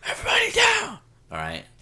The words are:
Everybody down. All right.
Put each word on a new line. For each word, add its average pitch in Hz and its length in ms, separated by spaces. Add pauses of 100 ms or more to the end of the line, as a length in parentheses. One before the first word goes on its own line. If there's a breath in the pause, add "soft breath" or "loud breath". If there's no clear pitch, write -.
Everybody - 480
down. - 480 (320)
All 82 60
right. 80 280 (160)